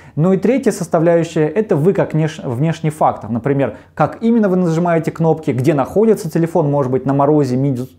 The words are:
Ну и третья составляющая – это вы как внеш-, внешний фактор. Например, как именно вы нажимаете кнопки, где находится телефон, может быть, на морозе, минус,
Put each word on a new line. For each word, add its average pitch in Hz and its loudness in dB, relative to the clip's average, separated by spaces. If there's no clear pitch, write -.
Ну 180 2
и 190 2
третья 240 0
составляющая – 165 0
это 208 0
вы 170 2
как 151 0
внеш-, 156 -2
внешний 156 -2
фактор. 139 -2
Например, 120 -2
как - -2
именно 226 2
вы 185 0
нажимаете 165 0
кнопки, 160 0
где 123 0
находится 185 0
телефон, 165 0
может 143 0
быть, 131 -2
на 135 0
морозе, 139 2
минус, 131 -2